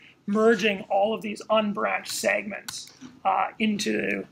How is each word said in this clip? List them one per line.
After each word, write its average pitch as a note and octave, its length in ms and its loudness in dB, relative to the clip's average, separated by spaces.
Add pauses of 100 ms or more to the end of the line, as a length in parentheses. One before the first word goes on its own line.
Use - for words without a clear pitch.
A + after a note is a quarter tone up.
(260)
merging G#3+ 600 4
all G3+ 240 2
of G#3+ 80 -4
these G#3+ 300 -10
unbranched G#3 580 2
segments, - 840 -4 (360)
uh, F#3+ 220 2 (100)
into, G#3 720 -2